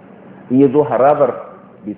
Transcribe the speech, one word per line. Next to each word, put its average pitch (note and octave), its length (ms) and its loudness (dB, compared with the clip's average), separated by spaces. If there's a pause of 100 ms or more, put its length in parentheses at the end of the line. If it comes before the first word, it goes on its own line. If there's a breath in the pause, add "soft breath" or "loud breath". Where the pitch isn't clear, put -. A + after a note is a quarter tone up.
(500)
In B2+ 100 0
ya C#3 100 4
zo C#3+ 140 0
harabar, B2 480 0 (540)
bai G2+ 120 -12